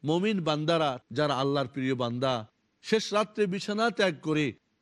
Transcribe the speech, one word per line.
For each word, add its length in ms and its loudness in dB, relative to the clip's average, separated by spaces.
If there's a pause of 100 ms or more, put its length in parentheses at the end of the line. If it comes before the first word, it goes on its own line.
মমিন 400 0
বান্দারা, 560 0 (120)
যারা 280 0
আল্লাহর 280 0
প্রিয় 280 -2
বান্দা, 520 -2 (340)
শেষ 320 -2
রাত্রে 320 0
বিছানা 440 -2
ত্যাগ 320 2
করে 320 0 (280)